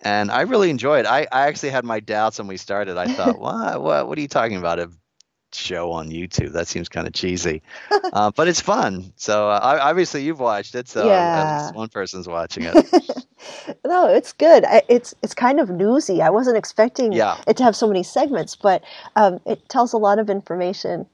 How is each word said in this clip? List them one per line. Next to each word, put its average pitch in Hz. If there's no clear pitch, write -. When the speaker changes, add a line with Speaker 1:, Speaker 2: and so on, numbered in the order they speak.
Speaker 1:
And 104
I 123
really 202
enjoy 135
it. 107
I, 135
I 135
actually 147
had 131
my 113
doubts 107
when 104
we 95
started. 98
I 90
thought, -
Speaker 2:
<laughs> -
Speaker 1:
"What, 202
what, 147
what 151
are 151
you 143
talking 117
about? 85
A 85
show 87
on 80
YouTube? 80
That 85
seems 85
kinda 82
cheesy." 85
Speaker 2:
<laughs> -
Speaker 1:
Uh, 104
but 160
it's 170
fun. 104
So, 104
uh, 101
o-, 139
obviously 156
you've 151
watched 107
it, 127
so -
at 220
Speaker 2:
Yeah. 165
Speaker 1:
least -
one 110
person's 92
watching 85
it. 82
Speaker 2:
<laughs> -
No, 349
it's 202
good. 294
I, 214
it's, 240
it's 226
kind 262
of 226
newsy. 196
I 160
wasn't 233
expecting 226
Speaker 1:
Yeah. 180
Speaker 2:
it 226
to 254
have 226
so 226
many 190
segments, 254
but, 190
um, 196
it -
tells 247
a 233
lot 208
of 208
information, 180